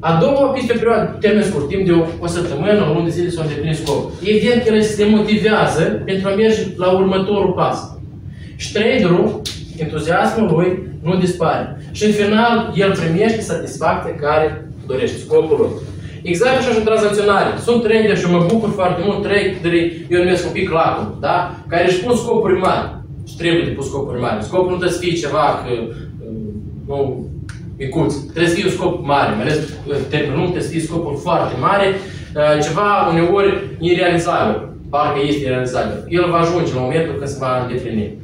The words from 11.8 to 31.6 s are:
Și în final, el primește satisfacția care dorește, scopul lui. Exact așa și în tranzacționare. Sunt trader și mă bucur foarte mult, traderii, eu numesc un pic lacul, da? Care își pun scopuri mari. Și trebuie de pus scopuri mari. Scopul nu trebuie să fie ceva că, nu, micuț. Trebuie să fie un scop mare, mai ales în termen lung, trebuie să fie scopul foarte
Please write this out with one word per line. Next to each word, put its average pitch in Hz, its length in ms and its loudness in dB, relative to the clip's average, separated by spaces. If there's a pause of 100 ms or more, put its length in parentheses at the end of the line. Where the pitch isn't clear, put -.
Și - 140 -4
în 214 80 4
final, 214 640 2
el 196 160 4
primește 170 480 2
satisfacția - 760 -4
care 156 540 0 (180)
dorește, - 320 -2
scopul 156 420 2
lui. - 100 2 (520)
Exact 233 360 2
așa 247 120 0
și 220 80 2
în 214 60 0
tranzacționare. 208 680 2 (140)
Sunt 233 180 4
trader 214 360 4
și 175 120 0
mă 170 220 4
bucur 214 180 2
foarte 180 340 0
mult, 196 180 0
traderii, 170 840 0
eu 175 100 2
numesc 180 280 2
un 151 60 -4
pic 185 180 -2
lacul, - 500 0
da? - 160 0 (300)
Care 175 200 0
își 185 180 2
pun 240 120 2
scopuri 202 420 2
mari. 175 300 0 (400)
Și - 80 -16
trebuie 165 280 0
de - 60 -4
pus 135 160 -6
scopuri 123 340 -6
mari. 110 240 -4
Scopul 180 260 0
nu 180 60 -2
trebuie 170 220 -2
să - 60 -6
fie 170 200 0
ceva 147 220 0 (160)
că, 123 100 -4 (1120)
nu, 139 400 -4 (560)
micuț. 160 280 0 (220)
Trebuie 170 200 2
să 185 60 0
fie 190 100 0
un - 100 -2
scop - 160 0 (180)
mare, 139 220 2
mai 107 100 -4
ales 151 140 0 (380)
în - 60 -2 (100)
termen 139 240 -2
lung, 180 140 0
trebuie 147 180 -2
să - 60 -8
fie 160 140 -2
scopul - 260 -4 (120)
foarte - 280 0 (120)